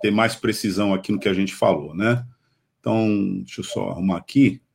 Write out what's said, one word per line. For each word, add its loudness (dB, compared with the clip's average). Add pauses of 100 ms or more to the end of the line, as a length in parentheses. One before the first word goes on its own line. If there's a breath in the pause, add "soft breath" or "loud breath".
ter 2
mais 2
precisão -2
aqui -2
no -2
que 0
a 2
gente -2
falou, 0
né? 0 (560)
Então, 0
deixa -12
eu -10
só -6
arrumar -2
aqui, 2 (140)